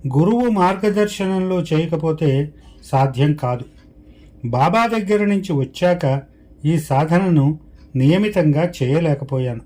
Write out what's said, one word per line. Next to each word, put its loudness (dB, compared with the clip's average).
గురువు 2
మార్గదర్శనంలో 0
చేయకపోతే 0
సాధ్యం 0
కాదు. -4
బాబా 2
దగ్గర -2
నుంచి -2
వచ్చాక -2
ఈ 2
సాధనను 2
నియమితంగా 2
చేయలేకపోయాను. -2